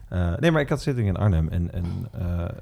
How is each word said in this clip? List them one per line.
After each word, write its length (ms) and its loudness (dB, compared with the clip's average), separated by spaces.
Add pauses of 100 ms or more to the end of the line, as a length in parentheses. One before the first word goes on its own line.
Eh, 300 0
nee, 120 4
maar 100 4
ik 80 0
had 140 -2
zitting 260 0
in 80 0
Arnhem 320 4
en, 240 -2
en, 120 -4 (280)
eh, 320 -2 (180)